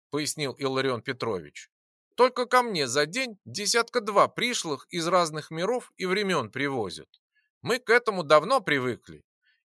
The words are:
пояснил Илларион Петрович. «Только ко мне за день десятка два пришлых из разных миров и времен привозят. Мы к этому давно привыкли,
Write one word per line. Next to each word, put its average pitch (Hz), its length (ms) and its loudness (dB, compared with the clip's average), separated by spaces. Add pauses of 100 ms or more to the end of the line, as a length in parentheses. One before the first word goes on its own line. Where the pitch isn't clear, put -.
(100)
пояснил 143 480 -4
Илларион 131 440 -2
Петрович. 110 680 -8 (440)
«Только 247 320 2
ко 247 160 4
мне 185 240 -2
за 139 200 2
день 220 380 -6
десятка 208 560 -2
два 202 280 4
пришлых 170 640 -4
из 165 160 -4
разных 165 440 0
миров 196 460 -4
и 185 100 -6
времен 180 440 0
привозят. 117 580 -4 (540)
Мы 214 160 0
к - 120 -2
этому 220 320 2
давно 156 380 4
привыкли, 127 640 -4 (400)